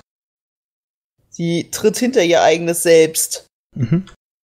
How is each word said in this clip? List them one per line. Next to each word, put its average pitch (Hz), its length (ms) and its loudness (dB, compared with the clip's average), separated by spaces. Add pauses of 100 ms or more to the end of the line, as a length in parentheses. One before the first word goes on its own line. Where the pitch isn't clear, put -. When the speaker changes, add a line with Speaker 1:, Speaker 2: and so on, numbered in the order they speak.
(1300)
Speaker 1:
Sie 170 400 -6
tritt - 280 -2
hinter 247 260 0
ihr 170 200 2
eigenes 170 400 0
Selbst. 160 640 2 (280)
Speaker 2:
Mhm. 165 300 -2 (380)